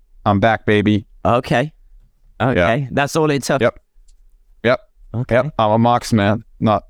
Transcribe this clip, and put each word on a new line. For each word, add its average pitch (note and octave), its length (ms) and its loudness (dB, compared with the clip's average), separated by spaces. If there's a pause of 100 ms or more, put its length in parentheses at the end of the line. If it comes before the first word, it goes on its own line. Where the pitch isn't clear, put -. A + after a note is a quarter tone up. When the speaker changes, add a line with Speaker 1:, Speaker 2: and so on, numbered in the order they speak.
(260)
Speaker 1:
I'm G2+ 140 2
back, A2 260 0
baby. G#2+ 400 0 (180)
Speaker 2:
Okay. B2+ 480 0 (680)
Okay. A2+ 420 0
Speaker 1:
Yeah. C3 100 -8
Speaker 2:
That's C#3 240 -4
all D#3 140 0
it C#3 120 -2
took. C#3 180 -2
Speaker 1:
Yep. - 200 0 (840)
Yep. B2 160 0 (340)
Speaker 2:
Okay. A#2 220 -4
Speaker 1:
Yep. B2+ 220 0
I'm A2 140 2
a A2+ 60 2
Mox A#2+ 340 0
man, G#2 320 0 (160)
not, G#2 300 0